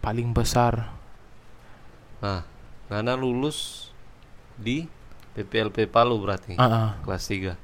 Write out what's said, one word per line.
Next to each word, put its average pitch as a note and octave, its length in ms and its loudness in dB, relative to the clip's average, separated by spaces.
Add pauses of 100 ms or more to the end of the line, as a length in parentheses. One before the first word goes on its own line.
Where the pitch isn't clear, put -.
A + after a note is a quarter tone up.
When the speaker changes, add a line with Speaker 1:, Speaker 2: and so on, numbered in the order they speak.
Speaker 1:
Paling A#2 320 0
besar. A#2 560 4 (1300)
Speaker 2:
Nah, G2 240 -2 (480)
Ngana A2 240 0
lulus C3 720 -2 (720)
di C3+ 320 -2 (480)
P G2+ 80 -6
P - 60 -14 (100)
L G#2+ 80 2
P G#2+ 160 2
Palu A#2 320 6
berarti? G2+ 400 -4
Speaker 1:
Ah, B2+ 80 6
ah. A2+ 220 4 (180)
Speaker 2:
Kelas F#2+ 240 -4
tiga. F#2+ 340 -2